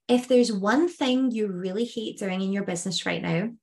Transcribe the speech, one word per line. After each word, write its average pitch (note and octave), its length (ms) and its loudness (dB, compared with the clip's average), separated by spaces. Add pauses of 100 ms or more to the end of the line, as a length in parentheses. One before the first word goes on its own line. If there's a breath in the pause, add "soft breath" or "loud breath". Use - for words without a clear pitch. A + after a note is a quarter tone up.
"If B3 220 2
there's A#3+ 240 6
one G#3+ 340 2
thing C4 440 0
you A3 160 -2
really F#3+ 400 -4
hate A3 320 -8
doing F#3+ 240 -4
in F#3+ 100 -2
your G3 120 -2
business F3+ 420 -4
right E3+ 160 -4
now F3 280 -2 (120)